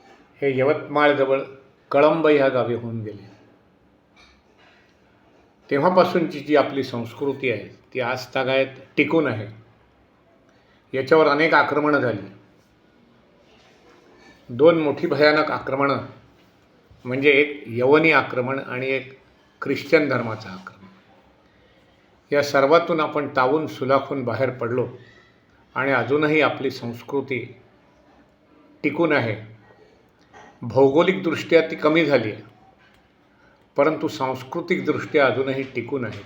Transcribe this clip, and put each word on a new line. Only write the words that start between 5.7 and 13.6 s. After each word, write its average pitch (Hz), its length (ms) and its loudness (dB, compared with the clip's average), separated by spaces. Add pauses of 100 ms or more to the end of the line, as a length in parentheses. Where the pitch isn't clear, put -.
तेव्हापासूनची 160 680 2
जी 143 160 0
आपली 135 280 2
संस्कृती 127 680 -6
आहे, 101 160 -6 (260)
ती 127 60 -6
आज 127 260 -4 (100)
तागायत 135 320 0 (300)
टिकून 151 300 2
आहे. 110 200 -6 (1500)
याच्यावर 156 300 4
अनेक 151 260 2
आक्रमणं 147 460 2
झाली. 110 280 -2 (2250)